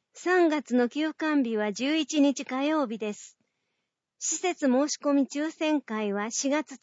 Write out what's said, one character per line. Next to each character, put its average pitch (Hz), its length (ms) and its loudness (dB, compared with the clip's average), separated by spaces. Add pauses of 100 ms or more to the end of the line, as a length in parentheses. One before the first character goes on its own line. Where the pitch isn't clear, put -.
(140)
三 349 340 2
月 294 260 -2
の 247 140 4
休 302 260 -2
館 302 280 0
日 226 140 0
は 214 160 0
十 269 240 -2
一 311 240 0
日 277 240 2
火 262 200 -4
曜 302 220 0
日 214 120 -6
で 214 160 -6
す。 - 240 -20 (800)
施 - 200 -4
設 339 300 0
申 269 200 2
し - 80 -4
込 294 160 -2
み 277 140 4
抽 302 240 -4
選 311 320 -2
会 214 320 -4
は 208 160 -4
四 - 180 -4
月 285 340 -2